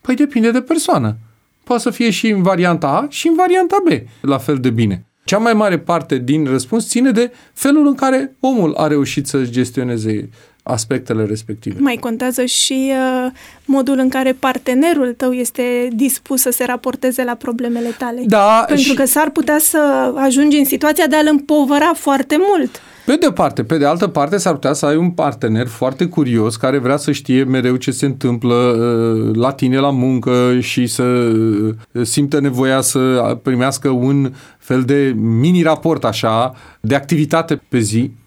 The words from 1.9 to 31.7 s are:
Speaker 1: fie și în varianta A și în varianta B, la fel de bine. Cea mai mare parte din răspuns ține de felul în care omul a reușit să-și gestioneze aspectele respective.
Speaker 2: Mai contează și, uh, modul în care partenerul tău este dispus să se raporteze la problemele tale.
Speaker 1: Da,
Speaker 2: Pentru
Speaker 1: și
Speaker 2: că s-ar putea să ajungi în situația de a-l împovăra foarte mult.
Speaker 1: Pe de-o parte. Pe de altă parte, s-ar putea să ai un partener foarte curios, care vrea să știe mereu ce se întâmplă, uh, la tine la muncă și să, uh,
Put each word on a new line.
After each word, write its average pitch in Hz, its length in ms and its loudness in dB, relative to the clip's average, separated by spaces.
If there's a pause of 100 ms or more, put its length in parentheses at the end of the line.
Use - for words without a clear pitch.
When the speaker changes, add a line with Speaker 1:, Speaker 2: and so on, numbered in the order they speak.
Speaker 1:
fie 233 200 0
și 214 180 -2
în 202 140 2
varianta 175 460 2
A 185 200 0
și - 200 -2
în 330 60 4
varianta 370 420 2 (120)
B, - 20 4 (300)
la 135 180 0
fel 147 180 -2
de 127 140 0
bine. 110 340 -2 (200)
Cea 190 140 0
mai 226 140 2
mare 208 260 2
parte 165 380 -2
din 143 280 0
răspuns 135 440 -2
ține 262 220 2
de 240 220 0 (200)
felul 285 340 2
în 277 80 2
care 262 460 -2
omul 233 360 0
a 156 100 0
reușit 143 400 -2
să-și 131 240 -2
gestioneze 117 760 -4 (340)
aspectele 117 640 -4
respective. 107 560 -8
Speaker 2:
Mai 277 160 0
contează 247 480 -4
și, 262 480 -2 (340)
uh, 254 40 -4 (340)
modul 269 340 0
în 262 100 2
care 262 300 0
partenerul 262 800 0
tău 254 160 -2
este 247 600 -2
dispus 254 480 -2
să 254 100 0
se 247 140 -2
raporteze 247 600 -4
la 240 100 -4
problemele 240 540 -6 (100)
tale. 247 280 -6
Speaker 1:
Da, 214 400 4
Speaker 2:
Pentru 285 180 2
Speaker 1:
și 269 100 2
Speaker 2:
că 269 100 0
s-ar 294 260 0
putea 302 280 0
să 277 580 0
ajungi 277 400 4
în 285 80 4
situația 302 420 0
de 294 100 2
a-l 302 140 2
împovăra 294 640 2
foarte 277 440 -2
mult. 359 420 0 (240)
Speaker 1:
Pe 277 120 2
de-o 330 140 2
parte. 135 340 -2
Pe 135 140 -2
de 143 60 2
altă 170 220 2
parte, 151 300 0
s-ar 185 160 0
putea 139 200 -2
să 151 140 -2
ai 147 100 2
un 175 140 2
partener 127 560 -2
foarte 131 400 -4
curios, 120 500 0
care 135 220 0
vrea 127 180 0
să 147 160 -2
știe 135 320 0
mereu 127 320 0
ce 127 140 -4
se 131 160 -2
întâmplă, 120 480 0
uh, 117 840 2
la 123 160 0
tine 135 260 0
la 139 120 2
muncă 123 720 2
și 123 260 -2
să, 117 160 -4
uh, 113 720 0 (280)